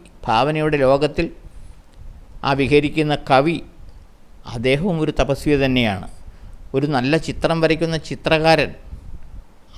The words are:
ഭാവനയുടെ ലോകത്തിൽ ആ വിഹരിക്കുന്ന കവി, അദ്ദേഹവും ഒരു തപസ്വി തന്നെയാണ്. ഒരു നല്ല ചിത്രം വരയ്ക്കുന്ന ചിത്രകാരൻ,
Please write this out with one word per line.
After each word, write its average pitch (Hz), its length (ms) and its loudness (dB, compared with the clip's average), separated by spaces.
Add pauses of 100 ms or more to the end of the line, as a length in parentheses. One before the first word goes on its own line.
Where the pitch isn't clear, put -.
(280)
ഭാവനയുടെ 151 580 2
ലോകത്തിൽ 139 420 2 (1200)
ആ 135 120 2
വിഹരിക്കുന്ന 147 540 2 (180)
കവി, 143 260 4 (960)
അദ്ദേഹവും 139 500 0
ഒരു 151 160 0
തപസ്വി 143 360 2 (100)
തന്നെയാണ്. 110 420 2 (680)
ഒരു 139 200 0
നല്ല 127 180 2 (140)
ചിത്രം 156 360 0
വരയ്ക്കുന്ന 160 340 2 (120)
ചിത്രകാരൻ, 156 600 2 (1080)